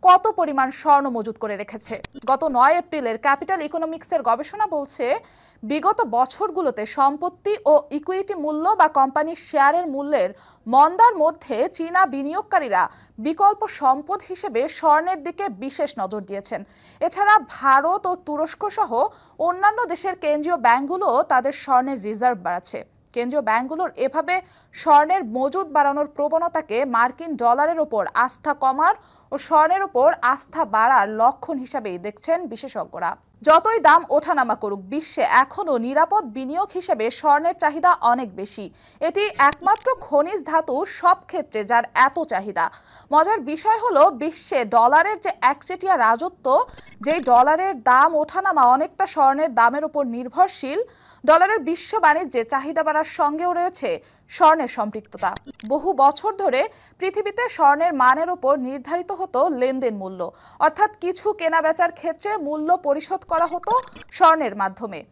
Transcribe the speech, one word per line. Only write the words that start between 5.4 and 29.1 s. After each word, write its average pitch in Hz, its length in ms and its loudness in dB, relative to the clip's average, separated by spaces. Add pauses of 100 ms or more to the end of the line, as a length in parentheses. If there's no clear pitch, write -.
বিগত 302 360 -2 (160)
বছরগুলোতে 262 680 -2 (140)
সম্পত্তি 302 560 -2 (120)
ও 294 80 6 (240)
ইকুইটি 381 380 -6
মূল্য 302 300 -4 (120)
বা 330 100 4 (120)
কোম্পানির 302 480 -2
শেয়ারের 302 400 2
মূল্যের 277 420 -2 (380)
মন্দার 339 480 4
মধ্যে 320 420 -2 (200)
চীনা 339 280 0
বিনিয়োগকারীরা 277 760 -2 (360)
বিকল্প 392 420 0 (200)
সম্পদ 294 380 0 (100)
হিসেবে 277 320 -4 (160)
স্বর্ণের 320 460 2
দিকে 349 220 -8 (180)
বিশেষ 277 340 -6
নজর 202 320 -6
দিয়েছেন। 196 320 -10 (400)
এছাড়া 403 340 2 (140)
ভারত 285 520 2 (100)
ও - 20 0 (120)
তুরস্ক 302 440 -6
সহ 381 220 -4 (480)
অন্যান্য 381 460 0
দেশের 359 380 -6
কেন্দ্রীয় 302 340 -2
ব্যাংকগুলো 277 520 2 (140)
তাদের 262 380 0
স্বর্ণের 262 360 0 (100)
রিজার্ভ 226 340 -2
বাড়াচ্ছে। 175 380 -8 (340)
কেন্দ্রীয় 247 360 -4
ব্যাংকগুলোর 262 480 -2
এভাবে 302 380 -2 (400)
স্বর্ণের 311 460 4 (140)
মজুদ 285 380 -2
বাড়ানোর 285 420 2
প্রবণতাকে 320 640 -2 (180)
মার্কিন 247 400 -2
ডলারের 277 440 2
ওপর 240 240 -2 (220)
আস্থা 285 360 -6
কমার 277 340 2 (360)